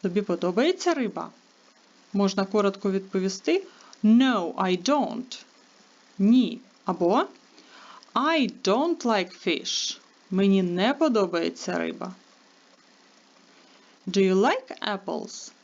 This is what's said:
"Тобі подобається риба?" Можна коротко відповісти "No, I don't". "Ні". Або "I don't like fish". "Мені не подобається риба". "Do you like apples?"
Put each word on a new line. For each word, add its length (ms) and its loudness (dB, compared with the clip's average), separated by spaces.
"Тобі 200 0
подобається 720 0
риба?" 360 -4
Можна 320 0
коротко 460 0
відповісти 720 -2
"No, 500 4
I 360 -2
don't". 540 -2
"Ні". 400 4
Або 400 2
"I 380 0
don't 380 0
like 460 -2
fish". 520 -4
"Мені 320 4
не 300 0
подобається 840 0
риба". 340 -6
"Do 120 0
you 160 4
like 640 0
apples?" 540 -10